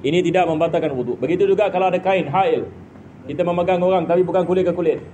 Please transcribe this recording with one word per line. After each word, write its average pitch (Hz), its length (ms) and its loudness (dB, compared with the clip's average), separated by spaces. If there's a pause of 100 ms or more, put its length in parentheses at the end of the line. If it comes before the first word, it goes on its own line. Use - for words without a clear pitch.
Ini 170 240 0
tidak 170 240 2
membatalkan 160 480 -2
wudu. 120 240 -4
Begitu 170 240 0
juga 196 240 2
kalau 185 240 0
ada 180 80 0
kain, 185 240 0
hail. 156 400 0 (640)
Kita 147 160 -2
memegang 175 400 0
orang 180 240 2
tapi 175 160 4
bukan 170 240 0
kulit 185 160 2
ke 175 80 0
kulit. 165 240 0 (180)